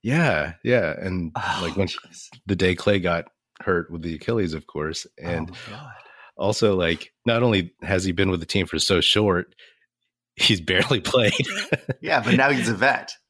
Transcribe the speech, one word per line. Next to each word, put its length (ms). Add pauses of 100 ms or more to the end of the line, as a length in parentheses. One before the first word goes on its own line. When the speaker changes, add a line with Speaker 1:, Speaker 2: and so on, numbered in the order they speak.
Speaker 1:
Yeah, 520 (100)
yeah. 340
And, 380
Speaker 2:
Oh, 260
Speaker 1:
like, 140
when 120
Speaker 2:
jeez. 400 (180)
Speaker 1:
the 100
day 180
Klay 280
got 240 (340)
hurt 300
with 120
the 120
Achilles, 400
of 120
course. 400 (160)
And 280
Speaker 2:
Oh 40 (160)
my 80
God. 140 (440)
Speaker 1:
also, 380
like, 380 (140)
not 160
only 400
has 220
he 80
been 180
with 100
the 60
team 200
for 120
so 220
short, 540 (840)
he's 240
barely 400
<laughs> 0
played. 320 (680)
Speaker 2:
Yeah, 200
but 120
now 160
he's 180
a 60
vet. 380 (180)